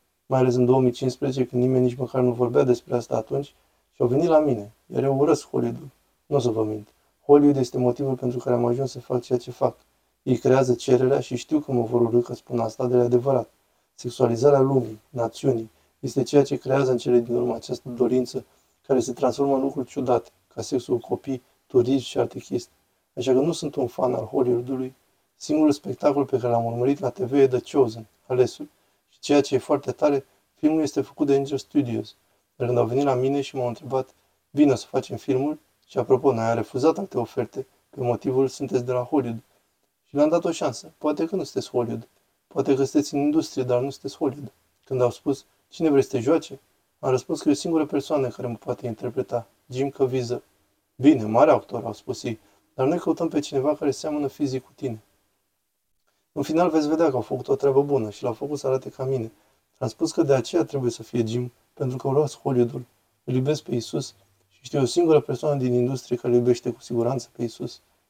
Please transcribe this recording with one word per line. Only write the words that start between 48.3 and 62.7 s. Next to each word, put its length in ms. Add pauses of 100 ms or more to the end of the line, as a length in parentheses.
mă 80
poate 300
interpreta, 640 (220)
Jim 200
Caviezel. 540 (520)
„Bine, 300
mare 260
actor”, 320
au 100
spus 300
ei, 160 (340)
„dar 140
noi 120
căutăm 280
pe 120
cineva 360
care 160
seamănă 360
fizic 360
cu 120
tine.” 260 (1300)
În 120
final 260
veți 180
vedea 220
că 60
au 60
făcut 260
o 80
treabă 260
bună 280
și 140
l-au 100
făcut 260
să 80
arate 220
ca 160
mine. 260 (460)
Am 100
spus 240
că 100
de 120
aceea 320
trebuie 260
să 120
fie 220
Jim, 260 (220)
pentru 240
că 100
urăsc 320
Hollywood-ul. 460 (380)